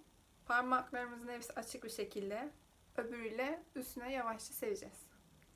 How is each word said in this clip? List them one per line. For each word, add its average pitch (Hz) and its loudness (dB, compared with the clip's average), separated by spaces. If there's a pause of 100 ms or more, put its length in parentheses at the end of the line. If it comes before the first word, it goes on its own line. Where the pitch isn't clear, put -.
(460)
parmaklarımızın 247 4
hepsi 240 -6
açık 233 -4
bir 220 -6
şekilde 208 -2 (460)
öbürüyle 240 0 (120)
üstüne 247 -4
yavaşça 226 -2
seveceğiz. - -2 (480)